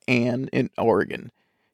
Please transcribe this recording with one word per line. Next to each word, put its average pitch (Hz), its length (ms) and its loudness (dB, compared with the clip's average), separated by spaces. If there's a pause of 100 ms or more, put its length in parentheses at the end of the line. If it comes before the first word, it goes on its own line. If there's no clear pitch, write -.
Anne 123 460 0
in - 240 0
Oregon. 104 560 0 (420)